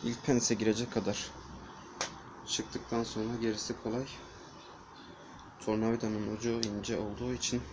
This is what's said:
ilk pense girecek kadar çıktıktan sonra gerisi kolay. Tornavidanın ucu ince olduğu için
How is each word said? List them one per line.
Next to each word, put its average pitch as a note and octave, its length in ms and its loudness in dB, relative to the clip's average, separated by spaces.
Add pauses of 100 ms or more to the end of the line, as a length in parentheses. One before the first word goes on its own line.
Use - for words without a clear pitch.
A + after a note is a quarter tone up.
ilk A#2+ 220 -2
pense A#2+ 280 8
girecek G#2+ 380 4
kadar G#2 380 2 (1160)
çıktıktan - 580 0
sonra A2+ 320 0
gerisi A2 460 0
kolay. B2 240 0 (1600)
Tornavidanın G#2+ 720 4
ucu A#2 240 2
ince G#2 380 0
olduğu G#2+ 340 0
için A#2+ 300 0 (100)